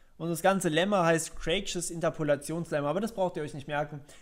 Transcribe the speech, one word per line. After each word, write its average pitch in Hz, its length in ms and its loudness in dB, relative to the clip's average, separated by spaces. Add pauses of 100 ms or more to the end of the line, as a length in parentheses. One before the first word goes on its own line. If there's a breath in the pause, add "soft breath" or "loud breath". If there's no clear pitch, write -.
(160 soft breath)
Und 165 140 -4
das 165 120 -4
ganze 185 260 4
Lemma 180 360 4
heißt 165 320 2
Craig's 180 540 -4
Interpolationslemma, 156 1000 -2
aber 165 120 0
das 220 120 -4
braucht 185 240 -2
ihr 156 60 -4
euch 147 120 -8
nicht 143 120 -10
merken. 147 340 -4 (220 loud breath)